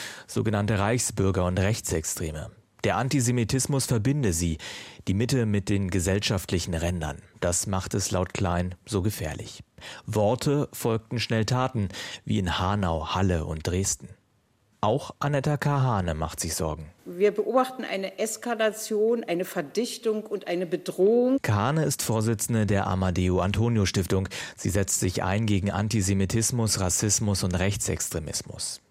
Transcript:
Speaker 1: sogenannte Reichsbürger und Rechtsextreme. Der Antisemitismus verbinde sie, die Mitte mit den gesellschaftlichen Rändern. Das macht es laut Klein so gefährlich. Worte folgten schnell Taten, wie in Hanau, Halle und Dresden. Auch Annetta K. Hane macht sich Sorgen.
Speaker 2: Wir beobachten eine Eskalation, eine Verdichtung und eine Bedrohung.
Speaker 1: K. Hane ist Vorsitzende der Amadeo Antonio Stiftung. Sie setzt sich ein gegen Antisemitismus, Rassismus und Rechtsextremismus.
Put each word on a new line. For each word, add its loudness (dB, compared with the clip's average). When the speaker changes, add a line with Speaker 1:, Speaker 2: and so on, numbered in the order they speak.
Speaker 1:
sogenannte 0
Reichsbürger 2
und 0
Rechtsextreme. -2
Der 2
Antisemitismus 0
verbinde 2
sie, 0
die 2
Mitte 2
mit 2
den 2
gesellschaftlichen 0
Rändern. -2
Das 0
macht -2
es 0
laut -2
Klein 0
so 0
gefährlich. -4
Worte 2
folgten -2
schnell 2
Taten, 0
wie 0
in 0
Hanau, 0
Halle 2
und -6
Dresden. -2
Auch 0
Annetta 0
K. 2
Hane 2
macht -4
sich -4
Sorgen. -4
Speaker 2:
Wir 2
beobachten 0
eine -6
Eskalation, 0
eine -2
Verdichtung -2
und -8
eine -2
Bedrohung. 4
Speaker 1:
K. 2
Hane 4
ist 0
Vorsitzende 2
der 2
Amadeo 2
Antonio 2
Stiftung. 0
Sie -2
setzt 0
sich 0
ein 0
gegen 2
Antisemitismus, 0
Rassismus 0
und 0
Rechtsextremismus. -4